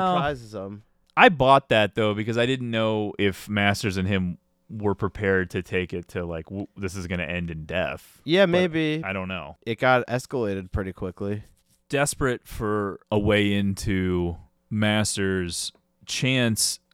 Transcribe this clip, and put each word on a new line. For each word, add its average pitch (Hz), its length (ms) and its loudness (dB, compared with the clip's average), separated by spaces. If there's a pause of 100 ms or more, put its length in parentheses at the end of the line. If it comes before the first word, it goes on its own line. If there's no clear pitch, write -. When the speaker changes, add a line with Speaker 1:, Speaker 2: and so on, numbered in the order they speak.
(160)
Speaker 1:
surprises 143 380 -4
them. 101 300 -10 (340)
Speaker 2:
I 202 100 10
bought 135 400 6
that, 107 280 4
though, 107 180 2
because 110 240 -4
I 120 80 4
didn't 127 260 -2
know 110 480 0
if 101 300 0
Masters 101 480 2
and 92 100 0
him 92 300 0 (320)
were 104 260 -2
prepared 95 540 0
to 95 120 -4
take 90 320 -4
it 87 140 -8
to, 87 180 -6
like, 82 200 -8
w-, 98 220 -8 (100)
this 92 180 -6
is 90 120 -8
gonna 87 160 -4
end 85 280 -4
in 78 140 -8
death. 80 580 -4
Speaker 1:
Yeah, 185 220 4
Speaker 2:
But 170 60 2
Speaker 1:
maybe. 160 520 0
Speaker 2:
I 95 80 -6
don't 95 160 -4
know. 85 380 -10
Speaker 1:
It 113 140 -4
got 127 280 4
escalated 107 640 -4
pretty 95 220 -4
quickly. 101 500 -6 (460)
Speaker 2:
Desperate 139 580 0
for 104 540 -2 (100)
a 107 80 4
way 104 340 4
into 92 840 0 (320)
Masters, 104 1040 0 (320)
Chance 127 720 0 (140)